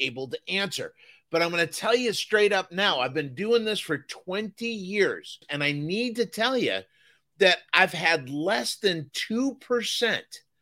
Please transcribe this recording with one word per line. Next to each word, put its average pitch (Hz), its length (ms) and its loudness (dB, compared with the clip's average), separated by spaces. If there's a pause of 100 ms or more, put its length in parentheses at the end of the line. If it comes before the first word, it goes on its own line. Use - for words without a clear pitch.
able 131 260 -6
to - 220 -10
answer. 175 420 -4 (380)
But 165 100 2
I'm 170 100 2
gonna 170 180 0
tell 214 260 0
you 247 180 2
straight 208 400 2
up 185 200 0
now, 185 260 2
I've 127 160 0
been 143 220 -4
doing 220 280 2
this 214 140 -2
for 151 200 -4
twenty 214 720 -8
years, 185 680 -2 (100)
and 147 140 -2
I 143 80 2
need 190 460 -2
to 233 100 0
tell 247 320 -2
you 98 240 0 (560)
that 180 240 6 (100)
I've 185 200 6
had 160 360 0
less 190 460 -2
than 165 380 -2
two 240 480 -2
percent, 226 840 -2 (200)